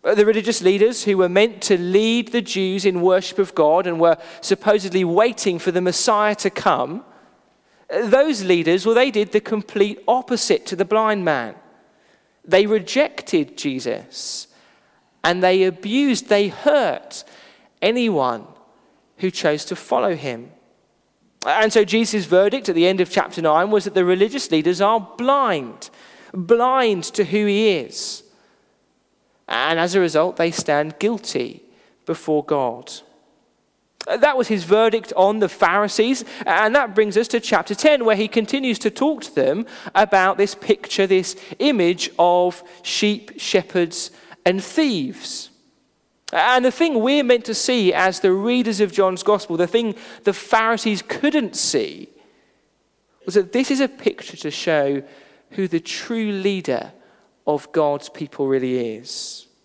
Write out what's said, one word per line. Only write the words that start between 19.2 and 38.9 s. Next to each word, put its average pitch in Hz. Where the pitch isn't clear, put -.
chose 151
to 180
follow 214
him. 127
And 214
so 220
Jesus' 214
verdict 202
at 170
the 165
end 185
of 180
chapter -
nine 160
was 208
that 202
the 185
religious 196
leaders 165
are 220
blind, 220
blind 226
to -
who 202
he 208
is. -
And 151
as 175
a 196
result, 170
they 170
stand 151
guilty 196
before 151
God. 123
That 262
was 247
his 202
verdict 220
on 202
the 196
Pharisees, 208
and 214
that 247
brings 208
us 226
to 240
chapter -
ten, 285
where 220
he 208
continues 240
to 214